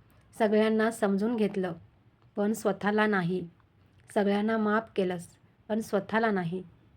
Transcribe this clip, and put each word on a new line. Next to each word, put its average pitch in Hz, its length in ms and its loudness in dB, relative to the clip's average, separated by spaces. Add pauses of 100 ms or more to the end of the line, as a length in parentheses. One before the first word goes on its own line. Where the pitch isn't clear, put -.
(400)
सगळ्यांना 220 520 4
समजून 214 440 0
घेतलं, 196 380 -2 (640)
पण 208 180 0
स्वतःला 214 540 0
नाही. 180 400 0 (680)
सगळ्यांना 208 440 2
माफ 214 380 0
केलंस, 180 320 -2 (400)
पण 214 120 -2
स्वतःला 220 520 -2
नाही. 180 320 -2 (340)